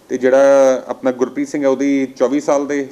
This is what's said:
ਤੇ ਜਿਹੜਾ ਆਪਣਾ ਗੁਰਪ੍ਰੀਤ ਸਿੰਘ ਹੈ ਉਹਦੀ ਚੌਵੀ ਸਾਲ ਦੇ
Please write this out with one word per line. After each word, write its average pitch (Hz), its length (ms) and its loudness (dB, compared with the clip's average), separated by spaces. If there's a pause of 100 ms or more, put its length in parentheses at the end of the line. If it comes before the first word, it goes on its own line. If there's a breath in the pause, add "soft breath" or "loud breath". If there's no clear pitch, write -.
ਤੇ 127 80 -4
ਜਿਹੜਾ 127 220 2 (480)
ਆਪਣਾ 131 240 -4
ਗੁਰਪ੍ਰੀਤ 127 360 -4
ਸਿੰਘ 147 160 -6
ਹੈ 135 40 0
ਉਹਦੀ 139 380 0
ਚੌਵੀ 131 340 -2
ਸਾਲ 143 280 -2
ਦੇ 139 240 -6